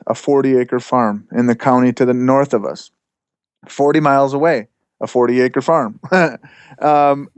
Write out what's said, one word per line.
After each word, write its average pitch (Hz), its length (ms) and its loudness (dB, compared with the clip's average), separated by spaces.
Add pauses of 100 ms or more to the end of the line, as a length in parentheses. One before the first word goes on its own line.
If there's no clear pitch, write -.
a 113 80 -4
forty-acre 131 680 0
farm 110 520 -2
in 120 140 0
the 120 100 2
county 127 380 2
to - 100 0
the 127 80 0
north 131 400 0
of 104 140 -2
us, - 240 -12 (760)
forty 147 340 0
miles 139 340 2
away, 143 340 -2 (320)
a - 60 -6
forty-acre 123 560 0
farm. 135 360 -2 (120)
<laughs> 165 280 0 (420)
Um, 143 580 2